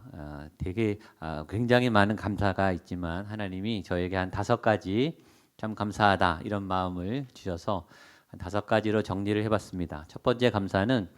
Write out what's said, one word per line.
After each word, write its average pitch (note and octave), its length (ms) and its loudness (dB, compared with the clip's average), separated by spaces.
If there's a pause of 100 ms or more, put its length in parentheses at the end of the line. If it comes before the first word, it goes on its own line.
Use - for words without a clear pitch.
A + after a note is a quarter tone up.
(140)
어, D2 340 -12 (120)
되게, G#2 400 -2 (200)
어, D#2 300 -8
굉장히 B2 400 4
많은 G#2 260 6
감사가 F#2+ 580 0
있지만, F2 520 -6
하나님이 G2+ 560 -6
저에게 F2+ 360 -2
한 F#2 120 0
다섯 G2+ 320 0
가지 A2 560 2 (400)
"참 G#2+ 180 -8
감사하다" G2 680 4
이런 G2+ 200 -2
마음을 F#2 720 -2
주셔서 F2+ 520 -6 (380)
한 - 140 -18
다섯 F#2 260 -4
가지로 G#2+ 380 2
정리를 G2+ 400 0
해봤습니다. F2+ 640 -2
첫 - 160 -16
번째 B2 260 4
감사는 G2 580 2 (100)